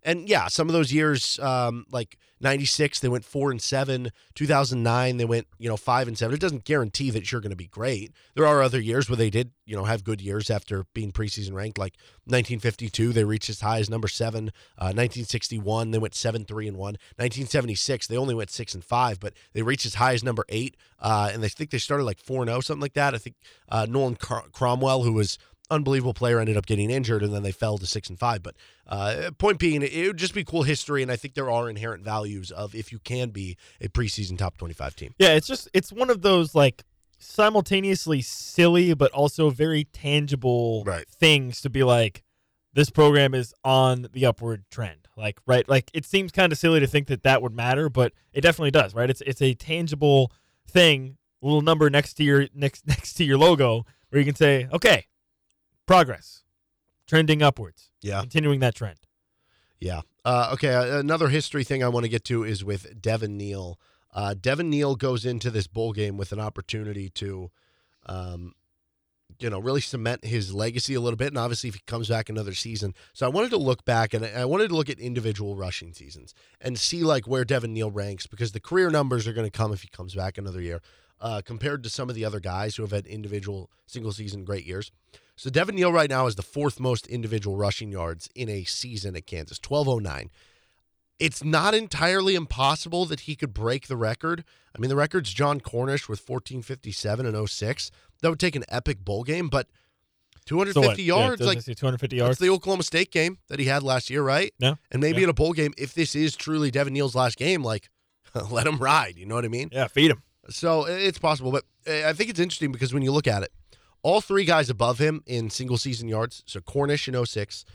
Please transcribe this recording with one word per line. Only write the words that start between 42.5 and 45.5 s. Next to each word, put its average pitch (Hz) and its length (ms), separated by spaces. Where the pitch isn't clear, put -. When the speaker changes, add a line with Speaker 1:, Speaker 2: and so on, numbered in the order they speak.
Speaker 2:
"This 147 160
program 147 440
is 127 200
on 127 500
the 127 120
upward 113 440
trend." 90 380
Like, 107 300
right? 123 200